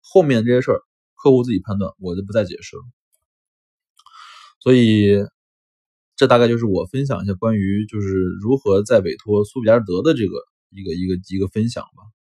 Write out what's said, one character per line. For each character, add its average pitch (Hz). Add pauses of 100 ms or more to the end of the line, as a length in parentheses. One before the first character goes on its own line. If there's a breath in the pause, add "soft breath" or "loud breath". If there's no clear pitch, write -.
后 -
面 127
这 120
些 123
事 135
儿 95 (420)
客 143
户 127
自 123
己 95
判 101
断， 95
我 90
就 98
不 98
再 107
解 87
释 -
了。 - (1800 loud breath)
所 127
以 107 (960)
这 135
大 123
概 120
就 117
是 117
我 92
分 139
享 101
一 98
下 101
关 110
于 101
就 107
是 98 (320)
如 117
何 101
在 107
委 98
托 104
苏 127
比 110
佳 110
士 120
得 92
的 160
这 117
个 87 (340)
一 98
个， 87
一 90
个， 92
一 95
个 98
分 110
享 -
吧。 - (200)